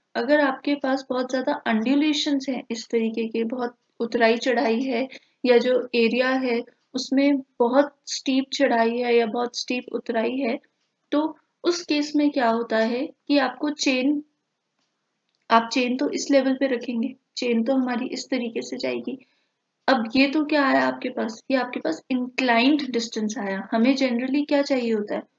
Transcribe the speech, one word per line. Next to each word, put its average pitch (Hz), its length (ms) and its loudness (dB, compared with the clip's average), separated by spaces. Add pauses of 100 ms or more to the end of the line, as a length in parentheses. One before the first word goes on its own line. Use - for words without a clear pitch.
(160)
अगर 269 240 2
आपके 285 360 0
पास 269 340 -2
बहुत 254 200 -4
ज़्यादा 262 240 -2
undulations 277 960 0
हैं 247 220 -4
इस 226 180 -8
तरीके 226 380 -2
के, 226 160 -2
बहुत 247 320 -6 (240)
उतराई 233 380 2
चढ़ाई 233 440 0
है 262 260 -2 (380)
या 247 120 6
जो 254 380 2
area 233 340 2
है 254 340 0 (300)
उसमें 277 480 2 (180)
बहुत 262 360 2 (100)
steep 269 480 -2
चढ़ाई 233 440 2
है 240 180 2
या 233 100 4
बहुत 233 320 -4
steep 247 340 -4
उतराई 233 440 -2
है, 269 240 -2 (520)
तो 311 260 0 (260)
उस 349 220 -2
case 294 300 -2
में 294 160 4
क्या 247 180 2
होता 226 280 0
है 240 300 0 (200)
कि 285 100 2
आपको 269 320 -2
chain, 285 540 0 (1300)
आप 226 220 4
chain 247 240 0
तो 285 120 -2
इस - 220 -6
level 269 220 4
पे 269 140 0
रखेंगे, 233 480 -4 (220)
chain 233 260 0
तो 262 100 0
हमारी 254 340 0
इस - 220 -10
तरीके 233 320 -4
से - 160 -10
जाएगी। 247 480 -6 (640)
अब 226 280 2
ये 269 120 6
तो 302 180 0
क्या 294 220 2
आया 262 200 2
आपके 254 220 -4
पास, 220 420 -6
ये 269 60 -2
आपके 247 220 -6
पास 320 300 -6
inclined 254 840 2
distance 226 460 -4
आया। 196 340 -6
हमें 240 240 4
generally 262 520 0
क्या 285 140 2
चाहिए 254 320 0
होता 208 220 -2
है? 214 40 -4 (200)